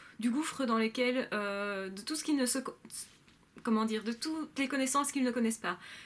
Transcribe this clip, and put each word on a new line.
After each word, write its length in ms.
du 80
gouffre 380
dans 100
lequel, 560
euh, 560
de 140
tout 120
ce 80
qu'ils 140
ne 80
se 140
co-, 180
comment 240
dire, 180
de 80
toutes 460
les 100
connaissances 420
qu'ils 120
ne 80
connaissent 260
pas. 220